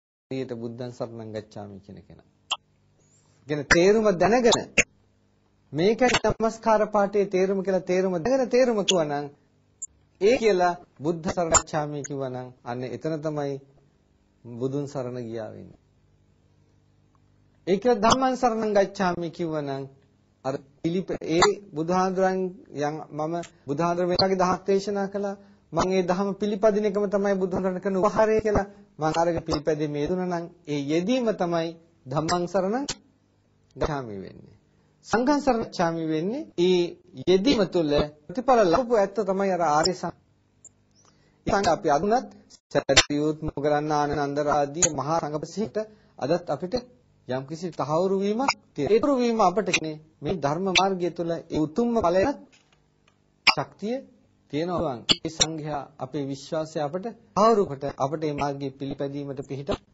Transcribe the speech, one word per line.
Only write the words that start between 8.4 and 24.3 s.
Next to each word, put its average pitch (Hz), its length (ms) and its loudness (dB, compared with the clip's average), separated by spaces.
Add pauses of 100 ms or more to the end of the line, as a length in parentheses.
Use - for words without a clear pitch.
තේරුම 240 320 4
කිව්වනම් 147 460 -2 (960)
ඒ 220 160 6
කියලා 180 380 4 (220)
"බුද්ධ 160 300 -4
සරණ 180 260 0
ගච්ඡාමි" 147 500 0
කිව්වනම් 131 460 -8 (120)
අන්න 123 240 -8
එතන 127 340 -4
තමයි 147 380 -4 (880)
බුදුන් 131 420 -4
සරණ 123 340 -8
ගියා 113 280 -8
වෙන්නේ. 98 320 -18 (1900)
ඒ 180 100 2
කියලා 240 240 2
"ධම්මං 254 340 4
සරණං 226 380 0
ගච්ඡාමි" 185 580 0
කිව්වනම් 147 520 -4 (640)
අර 135 100 -2 (220)
පිළිප-, 170 500 -4
ඒ 175 200 2 (220)
බුදුහාඳුරන් 185 720 0 (360)
යම් 147 200 -2 (100)
මම 156 280 -6 (280)
බුදුහාඳුර 170 420 0
මේ 180 140 0
වගේ 190 200 2